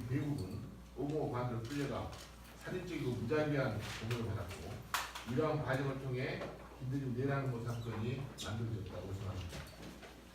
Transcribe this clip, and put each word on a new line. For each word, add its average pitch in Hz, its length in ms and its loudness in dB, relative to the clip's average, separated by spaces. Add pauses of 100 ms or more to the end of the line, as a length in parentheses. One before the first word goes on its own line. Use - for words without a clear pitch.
대부분 139 520 2 (360)
오공오 143 340 2
관으로 117 320 0
끌려가 117 480 0 (540)
살인적이고 160 480 0
무자비한 131 680 4 (220)
고문을 113 300 0
받았고, 90 420 -4 (580)
이러한 151 340 4
과정을 135 380 2
통해 131 400 0 (360)
긴드림 127 400 0
내란음모 127 460 2
사건이 117 580 0 (220)
만들어졌다고 101 680 -2
생각합니다. 92 460 -2 (760)